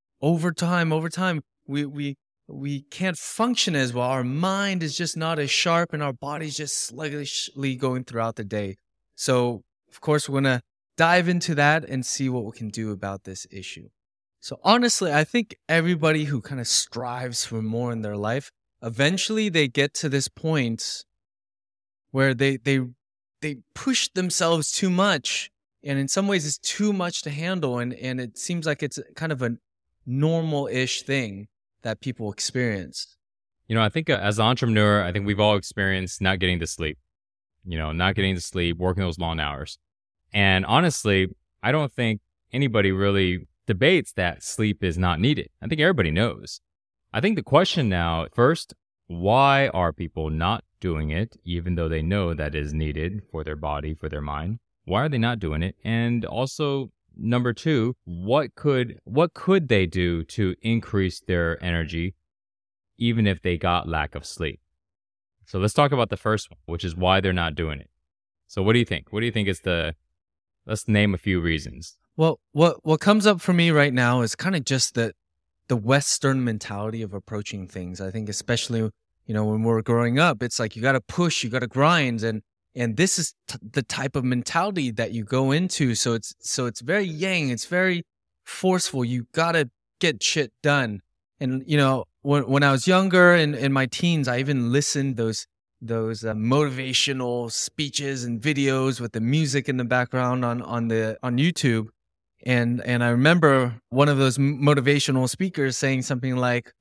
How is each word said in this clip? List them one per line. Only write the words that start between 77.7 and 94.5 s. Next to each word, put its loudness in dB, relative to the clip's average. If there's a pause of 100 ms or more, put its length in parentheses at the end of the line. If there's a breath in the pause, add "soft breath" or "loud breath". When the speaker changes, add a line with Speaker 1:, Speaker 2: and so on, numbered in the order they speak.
Speaker 1:
I -8
think -6
especially, -2 (440)
you -4
know, 0
when 0
we're 2
growing 2
up, 2
it's -4
like, -4
you -10
gotta 2
push, -2
you -4
gotta -2
grind. 2
And, -2 (340)
and -2
this 2
is -6 (140)
t-, -12
the -4
type -6
of -2
mentality -2
that -4
you -4
go 0
into. 0
So 0
it's, -6
so -4
it's -8
very 0
yang, -2
it's -4
very 0 (400)
forceful. 0
You -2
gotta 2 (280)
get 0
shit 0 (100)
done. 2 (400)
And, -2
you 2
know, 4 (160)
when, 2
when 2
I 6
was 2
younger 8
and 4
in 0
my 2
teens, 0
I 0
even 0